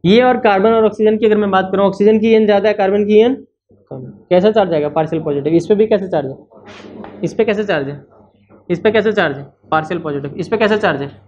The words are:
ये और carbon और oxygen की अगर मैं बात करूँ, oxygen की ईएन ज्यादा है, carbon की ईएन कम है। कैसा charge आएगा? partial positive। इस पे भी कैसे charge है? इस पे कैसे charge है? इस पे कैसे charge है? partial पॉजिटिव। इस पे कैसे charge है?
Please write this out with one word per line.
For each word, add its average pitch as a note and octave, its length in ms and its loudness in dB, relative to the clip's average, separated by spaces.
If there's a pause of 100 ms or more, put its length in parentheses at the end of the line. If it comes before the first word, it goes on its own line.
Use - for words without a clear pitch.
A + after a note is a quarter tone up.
ये G#3 180 6
और B3+ 160 2
carbon G3+ 340 2
और A3+ 120 2
oxygen G#3+ 320 0
की A3 100 0
अगर G#3+ 100 2
मैं G#3 140 0
बात F#3 220 0
करूँ, G3 140 0
oxygen G#3 320 2
की A3 140 2
ईएन A3 140 4
ज्यादा G3+ 220 2
है, G#3 60 0
carbon G3+ 300 0
की G#3 140 4
ईएन A#3+ 160 4 (560)
कम C3+ 60 -12
है। C3 160 -14 (180)
कैसा F3+ 200 4
charge G3+ 240 0
आएगा? D3+ 140 -2
partial D#3 340 -4
positive। D3 300 -4
इस E3 140 2
पे G#3+ 80 2
भी G#3 120 2
कैसे G3 220 -2
charge D#3 180 -4
है? C3+ 100 -12 (880)
इस - 100 -6
पे A3 100 0
कैसे G#3+ 200 -2
charge D#3 240 -4
है? C#3+ 120 -12 (680)
इस E3+ 100 -2
पे A3 100 2
कैसे G#3+ 220 0
charge E3+ 260 -2
है? C#3 80 -14 (240)
partial D#3+ 300 -2
पॉजिटिव। C#3+ 340 -8
इस E3+ 140 -8
पे A3+ 80 -2
कैसे G#3+ 220 0
charge E3 240 -2
है? C#3+ 80 -10 (180)